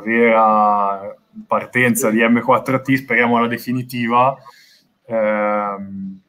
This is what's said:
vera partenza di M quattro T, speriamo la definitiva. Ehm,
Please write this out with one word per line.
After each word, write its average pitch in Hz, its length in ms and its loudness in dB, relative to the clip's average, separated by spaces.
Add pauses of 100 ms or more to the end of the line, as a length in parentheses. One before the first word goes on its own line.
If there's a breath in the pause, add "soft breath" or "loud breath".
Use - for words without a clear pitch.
vera 107 1120 2 (320)
partenza 117 640 0
di 113 160 2
M 120 140 2
quattro 127 400 0
T, 135 140 -2
speriamo 120 440 0
la 117 100 2
definitiva. 123 880 -2 (680 soft breath)
Ehm, 104 1200 -4